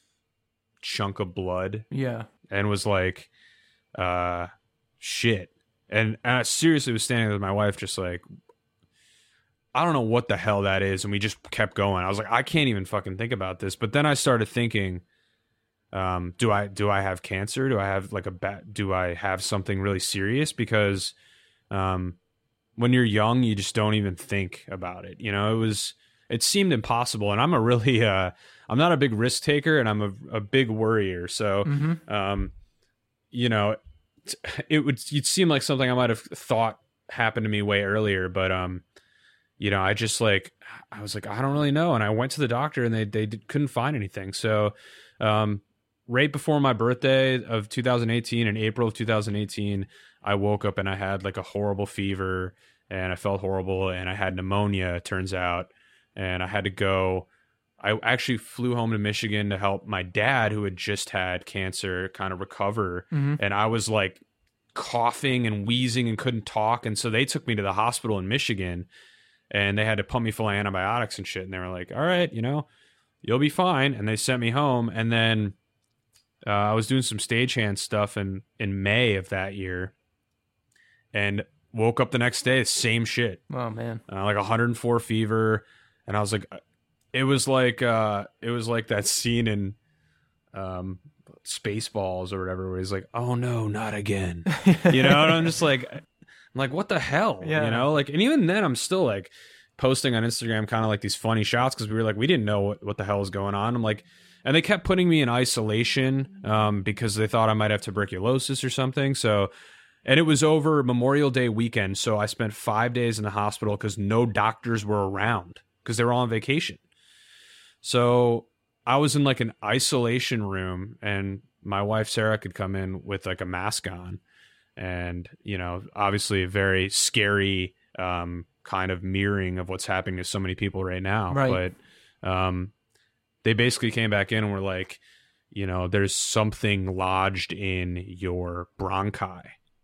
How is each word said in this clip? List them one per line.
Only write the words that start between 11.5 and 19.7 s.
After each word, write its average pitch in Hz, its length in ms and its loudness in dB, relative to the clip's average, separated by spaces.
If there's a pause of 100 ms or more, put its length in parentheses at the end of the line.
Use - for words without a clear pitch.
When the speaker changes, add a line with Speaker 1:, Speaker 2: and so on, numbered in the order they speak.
Speaker 1:
kept - 240 -2
going. 98 300 2
I - 20 -2
was 98 100 -2
like, 95 140 -4
"I 120 120 2
can't 147 260 0
even 98 160 -2
fucking 95 320 -6
think 117 160 -4
about 92 260 -6
this." 98 160 -6
But 110 160 -4
then 147 140 2
I 147 80 4
started 123 340 2
thinking, 98 540 -2 (920)
um, 90 460 -2
do 117 120 2
I, 101 180 2
do 101 220 -2
I 98 120 2
have 95 220 -2
cancer? 101 440 -4
Do 127 100 0
I 98 80 0
have, 98 280 -4
like, 98 120 -4
a 98 60 -8
ba-, 98 300 -8 (100)
do 101 220 -2
I 90 220 0
have 95 280 -2
something 98 380 -2